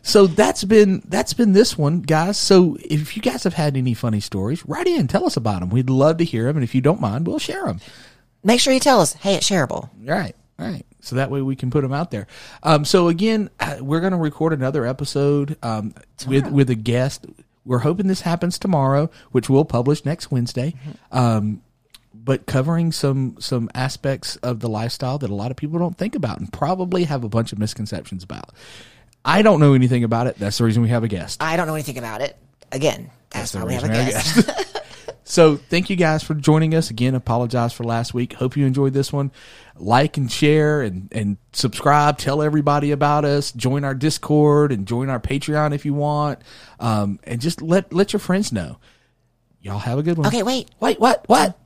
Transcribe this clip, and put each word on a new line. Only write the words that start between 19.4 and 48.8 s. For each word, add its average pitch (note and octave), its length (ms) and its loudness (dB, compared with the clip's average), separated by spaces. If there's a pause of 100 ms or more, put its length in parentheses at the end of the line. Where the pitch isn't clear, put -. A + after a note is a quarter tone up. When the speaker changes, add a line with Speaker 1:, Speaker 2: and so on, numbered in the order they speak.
Speaker 1:
we'll C#3 160 4
publish C3+ 400 -2
next D#3 280 -4
Wednesday. B2+ 420 -2 (100)
Speaker 2:
Mm-hmm. - 320 -10
Speaker 1:
Um, A2 460 0 (500)
but A#2 340 -4
covering E3 440 0
some, C3+ 480 -2
some A#2 360 -4
aspects C3+ 640 -6
of B2 240 -6
the A#2 80 -4
lifestyle A#2 500 -4
that B2+ 120 -4
a G#2 40 -4
lot A2 180 -6
of - 40 -10
people D#3 220 -6
don't F3 180 -2
think A3 200 -6
about B2+ 240 -4
and - 120 -10
probably F3+ 520 -2
have C#3+ 180 -2
a A2 60 -6
bunch A2+ 240 -2
of G2+ 80 -8
misconceptions G#2 640 -8
about. - 260 -16 (720)
I F3 180 4
don't G3 180 6
know C#3+ 140 8
anything B2+ 280 4
about A#2 240 0
it. - 120 -4
That's G#2 200 -4
the A#2 60 2
reason A2+ 180 4
we A2+ 60 2
have A#2 160 0
a A2+ 40 -2
guest. F#2 320 -8
Speaker 2:
I D#3+ 160 -2
don't E3+ 120 -2
know D#3 60 -4
anything C#3+ 240 -8
about A2 240 -10
it. - 140 -8 (360)
Again, C3+ 360 -4 (220)
that's - 220 -8
Speaker 1:
That's - 0 -
the G2 80 -8
Speaker 2:
why F2+ 60 -6
we F2+ 80 -2
have F2+ 100 -4
a G#2 40 -2
Speaker 1:
reason A#2+ 180 0
we C3 60 -2
have - 120 -2
a D#3+ 180 4
Speaker 2:
guest. - 40 4
Speaker 1:
guest. - 220 -6
<laughs> - 100 -12 (460)
So D#3+ 320 4
thank F3 320 -4
you G3 80 -2
guys D#3 280 2
for D#3 100 -4
joining D#3 400 2
us D#3+ 160 0
again. B2 240 0
Apologize A#2 580 -2
for A#2+ 120 -10
last A#2 280 -4
week. B2 220 -4
Hope C3 220 -4
you C#3+ 100 2
enjoyed C3+ 260 2
this C3+ 200 -2
one. C#3 180 -4 (480)
Like A#2+ 400 2
and B2 120 -2
share D3+ 520 2
and, F#2+ 300 -6
and G2+ 260 -2 (140)
subscribe. D3 640 2
Tell C#3+ 240 -2
everybody D3 480 2
about D3 340 2
us. C#3+ 280 0
Join B2+ 320 -2
our C3+ 100 -4
Discord D3 760 4
and G2 140 -2
join A#2+ 220 -2
our B2 120 -4
Patreon D3+ 520 -2
if C#3+ 140 -6
you C#3+ 80 -2
want. D3 460 -2 (400)
Um, G#2 440 0
and A#2 160 -8
just D#3 220 -4
let, F3+ 320 -2
let G3+ 180 0
your G3+ 80 -2
friends F#3+ 320 -2
know. F2+ 240 -6 (840)